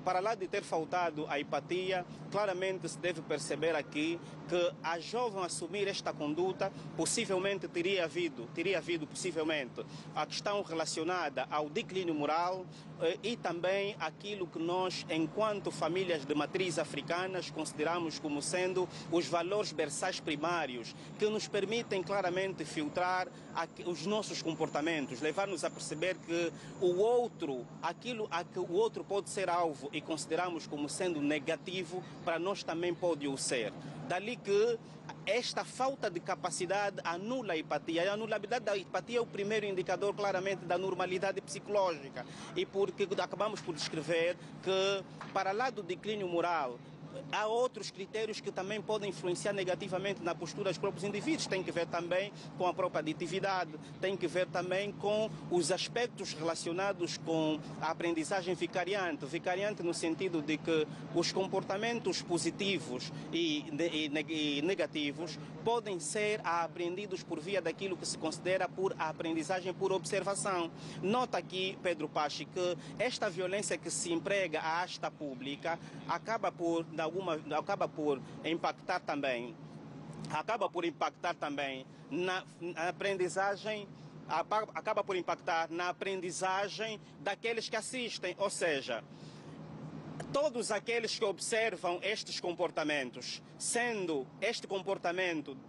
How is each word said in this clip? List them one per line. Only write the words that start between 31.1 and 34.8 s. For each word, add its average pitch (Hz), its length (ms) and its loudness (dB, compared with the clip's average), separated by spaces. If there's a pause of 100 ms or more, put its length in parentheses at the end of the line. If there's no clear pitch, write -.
negativo, 160 840 0 (220)
para 165 140 2
nós 185 240 0
também 175 320 0
pode 160 320 2
o 135 100 0
ser. 113 340 0 (360)
Dali 196 300 -2
que 214 420 4 (460)